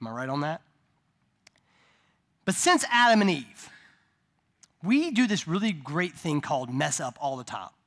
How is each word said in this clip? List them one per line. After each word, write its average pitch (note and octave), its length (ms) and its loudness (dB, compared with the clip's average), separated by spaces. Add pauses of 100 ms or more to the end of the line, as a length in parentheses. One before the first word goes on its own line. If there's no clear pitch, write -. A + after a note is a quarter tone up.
Am A#2 60 -10
I A2+ 60 -10
right B2+ 160 -6
on C#3+ 140 -4
that? D#3 180 -6 (1800)
But F#3+ 100 0
since F4 360 4
Adam A#3+ 300 6
and G3 100 4
Eve, - 400 -6 (1120)
we C#4+ 280 2
do A#3+ 160 2
this G3+ 220 -2
really G3+ 240 0
great D#3 420 -4
thing D3 260 -2
called B2+ 320 -4
mess D3 280 -2
up B2+ 200 -8
all C3+ 160 -4
the B2 60 -10
time. G2+ 280 -12 (160)